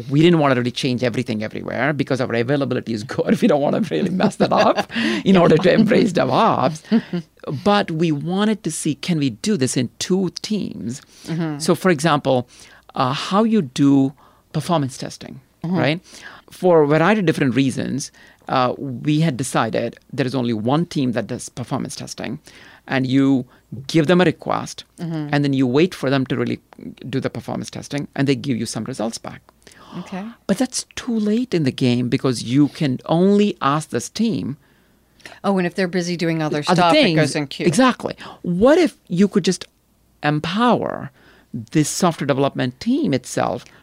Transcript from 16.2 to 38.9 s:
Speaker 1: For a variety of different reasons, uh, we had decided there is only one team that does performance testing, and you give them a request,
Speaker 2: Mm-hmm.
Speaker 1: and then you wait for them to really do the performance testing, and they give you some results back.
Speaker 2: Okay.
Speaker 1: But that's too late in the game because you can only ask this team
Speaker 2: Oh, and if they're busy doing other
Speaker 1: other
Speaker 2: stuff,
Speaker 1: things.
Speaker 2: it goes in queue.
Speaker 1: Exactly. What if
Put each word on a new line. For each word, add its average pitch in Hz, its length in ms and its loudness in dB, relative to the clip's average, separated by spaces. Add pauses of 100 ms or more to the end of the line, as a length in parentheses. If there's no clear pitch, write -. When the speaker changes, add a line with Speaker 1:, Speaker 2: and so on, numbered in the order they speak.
Speaker 1:
For 170 340 4
a 143 40 2
variety 165 320 4
of 185 80 0
different 139 280 2
reasons, 127 560 -2 (360)
uh, 127 320 0
we 143 420 -2
had 160 160 0
decided 117 580 -2 (160)
there 131 140 -2
is 123 80 -6
only 120 200 -2
one 127 340 0
team 131 240 -2
that 110 160 -4
does 120 220 -10
performance 120 460 -8
testing, - 440 -10 (480)
and 135 180 0
you 135 400 2 (420)
give 160 200 2
them 180 140 6
a - 40 6
request, - 600 -4 (120)
Speaker 2:
Mm-hmm. 160 340 -8
Speaker 1:
and 143 120 2
then 139 100 0
you 135 140 2
wait 151 260 2
for 135 160 -4
them 135 180 2
to 143 80 -4
really 120 240 -2 (500)
do 131 100 -4
the 127 100 -4
performance 120 400 -8
testing, - 460 -10
and 139 120 0
they 139 80 2
give 113 220 -4
you 113 80 -4
some 110 200 -8
results - 340 -6
back. - 220 -16 (580)
Speaker 2:
Okay. 185 260 -12 (220)
Speaker 1:
But 196 100 0
that's - 280 -4 (100)
too 233 220 -4 (140)
late 240 220 -2
in 165 100 2
the 127 80 2 (140)
game 123 240 2
because 127 340 -2
you 135 260 4
can 135 360 -2
only 202 560 4
ask 147 280 0
this 120 200 -4
team 143 480 -4 (840)
Speaker 2:
Oh, 196 160 0
and 175 80 0
if 170 80 -8
they're 190 120 0 (120)
busy 175 180 -4
doing 165 240 0
other 147 260 -2
Speaker 1:
other 185 140 4
Speaker 2:
stuff, 170 120 6
Speaker 1:
things. 226 180 4
Speaker 2:
it 160 100 4
goes 147 140 0
in 147 100 -4
queue. 165 220 -4
Speaker 1:
Exactly. 233 480 2 (260)
What 226 380 4
if 320 180 2 (100)